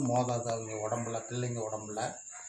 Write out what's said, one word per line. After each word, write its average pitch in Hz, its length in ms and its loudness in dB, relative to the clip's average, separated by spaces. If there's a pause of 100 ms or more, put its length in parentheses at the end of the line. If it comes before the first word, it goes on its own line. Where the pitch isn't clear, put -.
மோதாது 120 420 4
அவங்க 110 380 -2
உடம்புல, 117 400 0
பிள்ளைங்க 120 400 0
உடம்புல. 107 320 -4 (480)